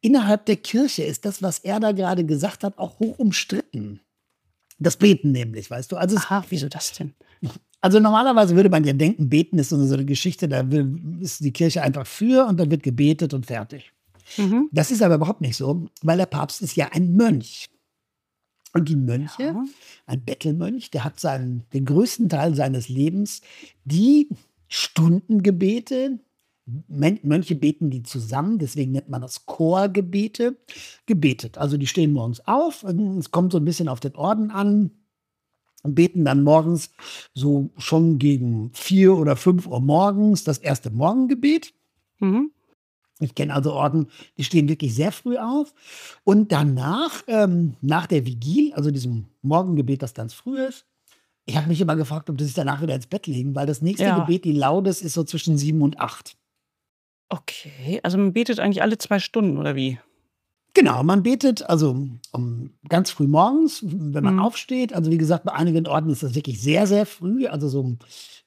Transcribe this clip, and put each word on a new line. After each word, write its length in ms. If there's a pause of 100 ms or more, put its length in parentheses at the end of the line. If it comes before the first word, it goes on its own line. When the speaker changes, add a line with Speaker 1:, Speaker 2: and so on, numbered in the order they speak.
Speaker 1:
innerhalb 420
der 100
Kirche 480
ist 200
das, 180
was 180
er 180
da 140
gerade 320
gesagt 400
hat, 140
auch 200
hoch 220
umstritten. 800 (800)
Das 160
Beten 340
nämlich, 400
weißt 220
du. 40
Also 200
es 100
Speaker 2:
Aha, 220
wieso 200
das 260
denn? 200 (640)
Speaker 1:
Also 200
normalerweise 560
würde 120
man 140
ja 120
denken, 340
Beten 320
ist 80
so 80
eine, 100
so 80
eine 100
Geschichte, 440
da 240
will, 260 (220)
ist 240
die 80
Kirche 300
einfach 240
für 420
und 100
dann 120
wird 120
gebetet 500
und 140
fertig. 460 (440)
Speaker 2:
Mhm. 360
Speaker 1:
Das 180
ist 120
aber 140
überhaupt 240
nicht 160
so, 300 (160)
weil 140
der 100
Papst 360
ist 120
ja 180
ein 220
Mönch. 520 (1080)
Und 160
die 80
Mönche, 460
Speaker 2:
Ja. 220 (420)
Speaker 1:
ein 180
Bettelmönch, 640
der 140
hat 160
seinen, 440 (100)
den 100
größten 440
Teil 280
seines 320
Lebens 540 (420)
die 440 (400)
Stundengebete 1500 (480)
Men-, 560
Mönche 340
beten 340
die 140
zusammen, 540
deswegen 340
nennt 160
man 120
das 260
Chorgebete, 1080 (500)
gebetet. 520
Also 180
die 120
stehen 240
morgens 340
auf, 420
ähm, 300
es 120
kommt 220
so 60
ein 60
bisschen 240
auf 120
den 140
Orden 360
an, 420 (920)
und 120
beten 280
dann 200
morgens 460 (440)
so 420
schon 440
gegen 520
vier 440
oder 180
fünf 320
Uhr 140
morgens 640
das 140
erste 320
Morgengebet. 840 (460)
Speaker 2:
Mhm. 320 (640)
Speaker 1:
Ich 160
kenn 160
also 220
Orden, 340 (320)
die 60
stehen 240
wirklich 260
sehr 160
früh 280
auf. 360 (480)
Und 300
danach, 760
ähm, 540
nach 260
der 200
Vigil, 480
also 180
diesem 340 (160)
Morgengebet, 600
das 120
ganz 200
früh 280
ist, 240 (600)
ich 100
hab 100
mich 140
immer 160
gefragt, 340
ob 80
die 60
sich 100
danach 260
wieder 140
ins 140
Bett 180
legen, 300
weil 100
das 160
nächste 220
Speaker 2:
Ja. 160
Speaker 1:
Gebet, 240
die 80
Laudes, 500
ist 120
so 100
zwischen 340
sieben 240
und 160
acht. 380 (920)
Speaker 2:
Okay, 760
also 140
man 140
betet 280
eigentlich 220
alle 160
zwei 200
Stunden, 400
oder 160
wie? 240 (760)
Speaker 1:
Genau, 280
man 200
betet 460
also 400 (240)
um 380 (180)
ganz 220
früh 160
morgens, 580
wenn 400
man 120
Speaker 2:
Mhm. 40
Speaker 1:
aufsteht. 540
Also 160
wie 80
gesagt, 260
bei 80
einigen 340
Orden 240
ist 120
das 120
wirklich 280
sehr, 240
sehr 180
früh, 420
also 220
so 120
um 180 (480)